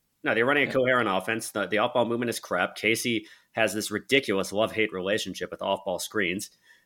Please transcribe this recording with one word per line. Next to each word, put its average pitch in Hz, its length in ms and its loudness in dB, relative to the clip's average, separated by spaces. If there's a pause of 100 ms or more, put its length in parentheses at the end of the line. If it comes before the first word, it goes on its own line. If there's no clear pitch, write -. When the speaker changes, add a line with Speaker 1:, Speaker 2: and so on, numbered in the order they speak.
(260)
Speaker 1:
No, 127 80 2
they're 117 100 4
running 139 200 4
a - 20 2
Speaker 2:
Yeah. 117 60 -6
Speaker 1:
coherent 127 360 4
offense. 107 440 -2
The, 101 140 -2
the 104 120 0
off-ball 120 260 2
movement 120 240 -2
is 110 100 -2
crap. - 380 -2
Casey 113 500 0 (260)
has 110 200 0
this 104 180 -4
ridiculous 104 640 0
love-hate 107 400 0
relationship 95 580 -4
with - 120 -10
off-ball 95 360 -2
screens. 98 520 -4 (360)